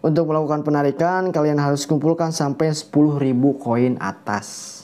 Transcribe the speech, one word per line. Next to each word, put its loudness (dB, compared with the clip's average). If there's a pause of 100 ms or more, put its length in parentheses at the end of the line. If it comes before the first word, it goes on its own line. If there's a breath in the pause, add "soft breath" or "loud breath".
Untuk 2
melakukan 0
penarikan, 0
kalian 2
harus 0
kumpulkan 0
sampai 0
sepuluh 2
ribu 2
koin 0
atas. -8